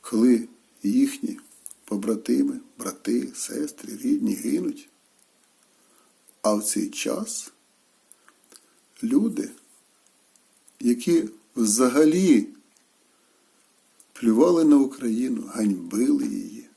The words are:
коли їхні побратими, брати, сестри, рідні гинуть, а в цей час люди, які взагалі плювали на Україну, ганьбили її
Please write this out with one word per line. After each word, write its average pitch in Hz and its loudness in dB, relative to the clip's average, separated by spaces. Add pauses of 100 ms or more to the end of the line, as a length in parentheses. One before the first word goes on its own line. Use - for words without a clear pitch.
коли 117 2 (360)
їхні 123 -2 (480)
побратими, 113 -2 (180)
брати, 110 -6
сестри, - -10
рідні - -2
гинуть, - -6 (1500)
а 107 2
в 104 -2
цей - -4
час - -6 (1500)
люди, 143 0 (1300)
які 123 0 (260)
взагалі 127 4 (1700)
плювали 156 4
на 147 6
Україну, 123 -2
ганьбили 104 -2
її - -10